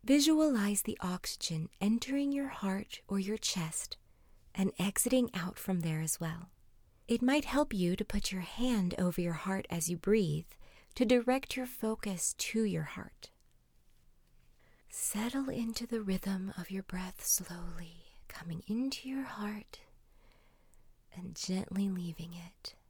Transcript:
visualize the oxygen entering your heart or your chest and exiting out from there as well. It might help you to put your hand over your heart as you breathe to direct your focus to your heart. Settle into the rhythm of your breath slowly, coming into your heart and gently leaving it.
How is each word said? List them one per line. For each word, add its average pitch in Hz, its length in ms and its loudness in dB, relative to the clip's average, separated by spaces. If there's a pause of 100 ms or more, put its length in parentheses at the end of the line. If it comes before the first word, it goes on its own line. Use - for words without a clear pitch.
visualize 285 800 6
the - 180 -4
oxygen 170 680 -4 (120)
entering 262 520 2
your 277 160 0
heart 196 580 -4
or 196 140 0
your 202 160 -2
chest - 640 -4 (560)
and 190 260 2
exiting 240 540 4
out 180 240 -4
from 185 220 0
there 160 200 0
as 160 180 -2
well. 165 300 -6 (580)
It 233 160 2
might 269 220 4
help 285 280 2
you 185 220 4
to 208 100 -2
put - 280 0
your 190 80 -4
hand 208 580 2
over 180 220 2
your 170 140 2
heart 190 360 -2
as 170 200 -2
you 175 60 0
breathe 170 500 4 (480)
to 254 100 4
direct 247 520 4
your 254 100 -4
focus 214 720 -2
to - 260 0
your 165 200 0
heart. - 460 -12 (1600)
Settle 254 600 -2
into 233 360 -2
the 226 140 -2
rhythm 190 580 -2
of 175 120 -8
your 190 120 -4
breath 185 420 -8
slowly, 175 800 -4 (220)
coming 165 400 -8
into 262 420 -2
your 269 160 -2
heart 208 560 -8 (1300)
and 180 200 -10
gently 190 560 -2
leaving 170 420 -6
it. 175 420 -14 (160)